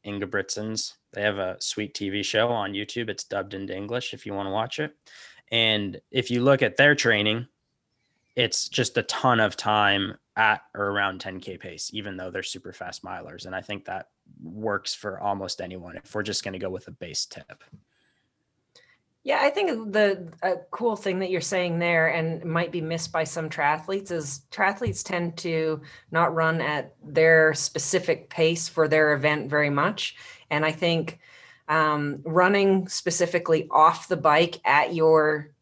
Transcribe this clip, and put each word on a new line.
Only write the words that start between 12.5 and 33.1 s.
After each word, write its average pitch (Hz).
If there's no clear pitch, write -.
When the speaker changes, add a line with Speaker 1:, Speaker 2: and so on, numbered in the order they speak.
Speaker 1:
fast -
milers. 90
And 92
I 95
think 98
that 95
works 101
for 98
almost 98
anyone 90
if -
we're 107
just 104
gonna 95
go 95
with 92
a -
base 80
tip. -
Speaker 2:
Yeah, 277
I 277
think 262
the, 196
a 180
cool 226
thing 190
that 190
you're 180
saying 175
there 170
and 165
might 175
be 175
missed 165
by 160
some 160
triathletes 165
is 156
triathletes 202
tend 170
to 160
not 165
run 160
at 147
their 160
specific -
pace 165
for 156
their 156
event 143
very 147
much. 156
And 151
I 156
think, 165
um, 151
running 190
specifically 170